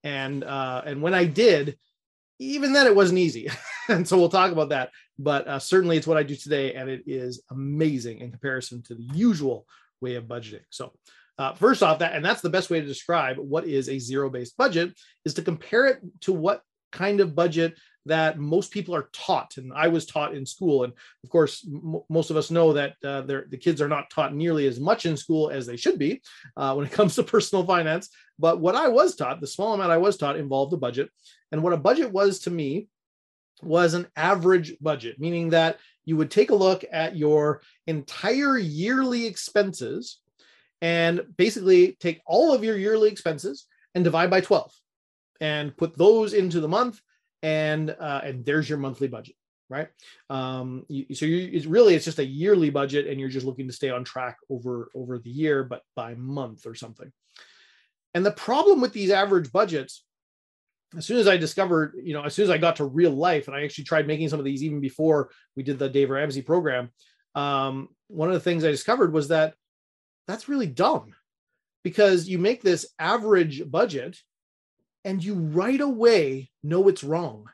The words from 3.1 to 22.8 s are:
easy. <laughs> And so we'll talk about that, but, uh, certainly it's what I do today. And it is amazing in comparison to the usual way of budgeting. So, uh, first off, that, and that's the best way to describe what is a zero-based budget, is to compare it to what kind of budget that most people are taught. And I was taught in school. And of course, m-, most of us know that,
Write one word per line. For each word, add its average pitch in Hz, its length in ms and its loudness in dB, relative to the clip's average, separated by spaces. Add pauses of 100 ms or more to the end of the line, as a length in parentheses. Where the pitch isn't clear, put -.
easy. 143 360 -2
<laughs> - 60 -16 (260)
And 180 220 0
so 196 80 4
we'll 175 140 6
talk 185 200 4
about 156 200 0
that, 131 220 -4 (260)
but, 143 280 -2
uh, 139 120 -6
certainly 170 400 2
it's 143 80 -2
what 160 100 2
I 151 60 2
do 147 120 -4
today. 139 380 -2
And 131 160 -10
it 127 180 -8
is 127 440 -8
amazing 135 720 -4
in 123 100 -14
comparison 123 540 -8
to 120 100 -16
the 117 180 -16
usual 151 540 0 (340)
way 127 140 -6
of 120 100 -10
budgeting. 110 460 -14
So, - 240 -14 (420)
uh, 135 160 -6
first 226 300 2
off, 156 160 4
that, 165 160 -2
and 151 100 -6
that's 220 160 -2
the 170 80 -4
best 185 220 -2
way 165 100 0
to 147 60 -8
describe 139 500 -2
what 151 300 -6
is 135 240 -2
a 135 80 -6
zero-based 123 580 -6
budget, 180 420 -2 (280)
is 156 80 -4
to 170 80 -6
compare 202 420 0
it 262 160 2 (220)
to 190 100 -2
what 170 300 -2 (300)
kind 202 280 -2
of 170 140 2
budget 165 420 0 (300)
that 156 320 0
most 156 320 0
people 175 240 -6
are 139 180 -6
taught. - 460 -4
And 127 160 -16
I 156 140 2
was 165 180 0
taught 147 280 -6
in 135 120 -10
school. 143 380 0
And 123 100 -8 (280)
of - 60 -20
course, 165 420 2
m-, 160 380 -8
most 160 220 -2
of 156 80 0
us 147 120 -4
know 165 220 6
that, 143 220 -2 (100)